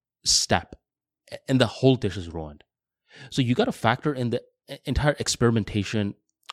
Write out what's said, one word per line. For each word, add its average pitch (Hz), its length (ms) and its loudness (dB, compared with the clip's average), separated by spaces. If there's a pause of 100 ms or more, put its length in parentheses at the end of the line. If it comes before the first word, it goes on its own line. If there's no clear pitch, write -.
(240)
step - 520 0 (560)
a-, - 80 -14 (100)
and 131 100 4
the 120 80 6
whole 131 280 4
dish 101 220 -4
is 85 120 -10
ruined. 78 340 -10 (680)
So 139 100 0
you 120 140 2
gotta 240 160 2
factor 131 420 0
in 123 160 -4
the 117 140 -2 (260)
e-, 139 160 -12
entire 139 320 0
experimentation 107 960 0 (400)